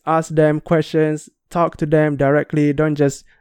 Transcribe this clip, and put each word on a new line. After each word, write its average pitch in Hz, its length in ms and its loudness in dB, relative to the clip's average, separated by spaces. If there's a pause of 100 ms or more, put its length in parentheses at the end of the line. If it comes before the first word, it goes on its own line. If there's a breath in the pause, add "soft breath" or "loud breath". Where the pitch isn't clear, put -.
Ask 160 260 -2
them 151 260 2
questions, 156 680 -2 (200)
talk 165 280 -4
to 165 80 -4
them 151 300 2
directly. 147 580 0
Don't 151 220 -2
just 143 300 -2 (160)